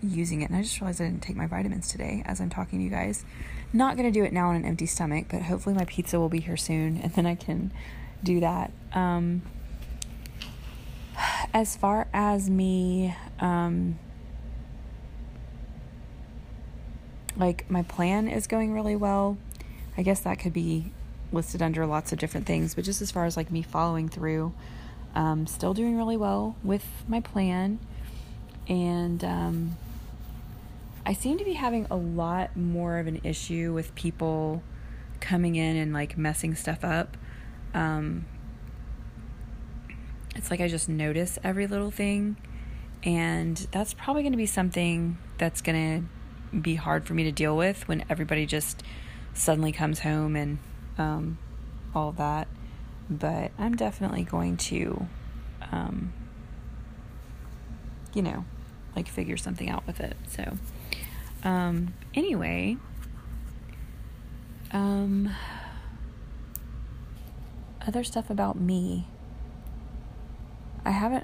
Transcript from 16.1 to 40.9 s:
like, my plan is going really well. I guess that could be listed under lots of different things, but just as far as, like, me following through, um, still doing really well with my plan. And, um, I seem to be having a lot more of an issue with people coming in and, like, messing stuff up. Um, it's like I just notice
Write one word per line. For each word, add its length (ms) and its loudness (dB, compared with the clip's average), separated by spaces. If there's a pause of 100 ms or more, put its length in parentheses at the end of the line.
like, 340 4
my 100 6
plan 460 4
is 180 2
going 280 4
really 220 2
well. 420 4 (600)
I 60 2
guess 160 6
that 200 0
could 140 2
be 380 2 (400)
listed 300 0
under 240 4
lots 260 2
of 80 0
different 260 0
things, 300 2
but 80 0
just 180 0
as 80 -2
far 160 2
as, 120 2
like, 120 0
me 120 2
following 480 2
through, 440 0 (640)
um, 320 4
still 260 0
doing 240 4
really 200 2
well 440 2
with 240 2 (220)
my 140 2
plan. 580 2 (880)
And, 560 2
um, 540 2 (1300)
I 80 2
seem 240 2
to 80 0
be 80 2
having 360 2
a 60 0
lot 600 0
more 440 2
of 80 0
an 160 -2
issue 500 0
with 220 -2
people 640 0 (580)
coming 360 4
in 220 4
and, 160 2
like, 240 0
messing 360 2
stuff 300 -2
up. 340 2 (560)
Um, 520 0 (2000)
it's 160 -4
like 100 2
I 60 4
just 200 0
notice 560 0